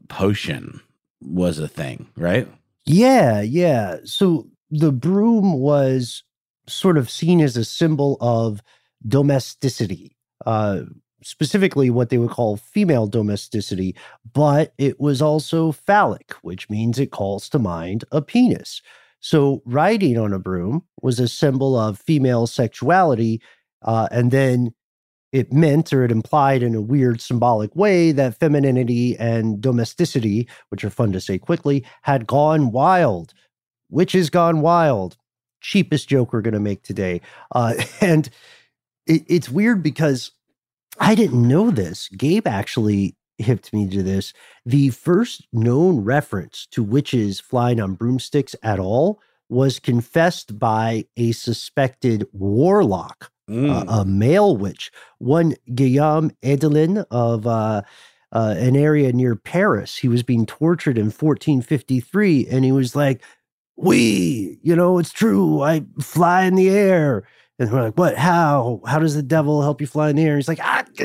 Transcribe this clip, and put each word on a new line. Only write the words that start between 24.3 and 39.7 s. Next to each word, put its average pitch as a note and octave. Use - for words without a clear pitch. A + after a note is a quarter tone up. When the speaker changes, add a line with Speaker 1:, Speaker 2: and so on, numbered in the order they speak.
Speaker 2:
it C3
meant, D#3
or C3
it A#2
implied C3+
in A#2
a G#2+
weird B2
symbolic A#2
way, F3
that C3
femininity B2+
and A2+
domesticity, A#2+
which G2+
are G#2+
fun A2
to F#2
say F#2+
quickly, C#3+
had C3
gone D3
wild. B2+
Which E3+
has F3+
gone E3+
wild? D3
Cheapest -
joke B2+
we're A2+
gonna G#2+
make G#2
today. F#2
Uh, A#2+
<laughs> -
and D#3
it, D#3+
it's E3+
weird G3+